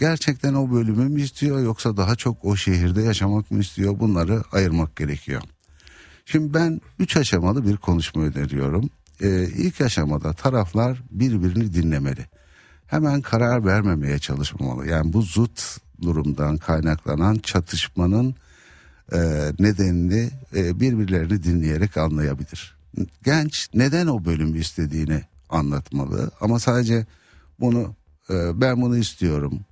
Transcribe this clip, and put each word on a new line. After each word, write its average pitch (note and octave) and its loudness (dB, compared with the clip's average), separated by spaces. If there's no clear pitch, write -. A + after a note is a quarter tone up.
gerçekten D3 0
o C3+ 0
bölümü A#2 2
mü D3 0
istiyor, C#3 -2
yoksa A2+ -2
daha G2+ 2
çok - -4
o G2+ 2
şehirde F2+ 2
yaşamak G#2 0
mı G2+ 0
istiyor? G2 -2
Bunları G2+ 2
ayırmak E2 2
gerekiyor. D2 -4
Şimdi D#3 0
ben E3 2
üç - -2
aşamalı G#2+ 2
bir G2+ 2
konuşma E2 0
öneriyorum. C#2+ -2
E, F#2 2
ilk A#2+ -2
aşamada D#2 0
taraflar B2 0
birbirini G2+ 0
dinlemeli. D2 0
Hemen D3 0
karar A#2 0
vermemeye F2 2
çalışmamalı. C2+ -4
Yani D#2+ 0
bu A2 4
zıt G#2+ -2
durumdan D2+ 0
kaynaklanan D#2+ 0
çatışmanın, G2 -2
e, E2 0
nedenini, F#2+ 2
e, F2+ 0
birbirlerini G2 0
dinleyerek E2 0
anlayabilir. D2+ -2
Genç D3+ 0
neden C#3 2
o A#2+ 0
bölümü D#2+ 0
istediğini D#2 -2
anlatmalı C#2+ -2
ama A2+ 2
sadece A#2 2
bunu, A#2 0
e, F2 0
"Ben B2+ 2
bunu B2 2
istiyorum." D#2 -2